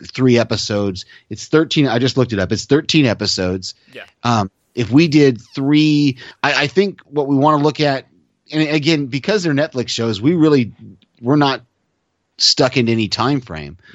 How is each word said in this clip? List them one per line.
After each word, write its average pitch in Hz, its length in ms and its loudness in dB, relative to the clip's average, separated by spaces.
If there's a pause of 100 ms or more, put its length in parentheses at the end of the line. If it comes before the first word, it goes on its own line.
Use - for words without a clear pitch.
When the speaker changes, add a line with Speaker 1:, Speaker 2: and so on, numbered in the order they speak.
(140)
Speaker 1:
three 127 240 4
episodes. 101 640 -2 (260)
It's - 180 -14
thirteen. 156 400 0
I 113 100 -2
just 127 200 -2
looked 123 160 0
it 98 60 -2
up. 92 120 -2
It's 104 140 -6
thirteen 151 420 2
episodes. 95 640 -4 (180)
Speaker 2:
Yeah. 107 120 -20 (200)
Speaker 1:
Um, 110 280 0 (240)
if 113 160 -4
we 156 160 6
did 139 340 4
three, 147 760 0 (260)
I, 139 200 0
I 143 40 -2
think 190 380 -2
what 143 220 -4
we 143 80 2
wanna 147 280 4
look 151 160 0
at, 139 280 -2 (440)
and 156 180 0
again, 147 380 0
because 143 360 -4
they're 160 100 0
Netflix 135 360 -4
shows, 113 320 -4
we 147 140 2
really, 151 380 2 (480)
we're 127 160 0
not 139 240 0 (760)
stuck - 400 0
into 117 140 0
any 113 160 -2
time 127 340 -2
frame 78 360 -14 (160)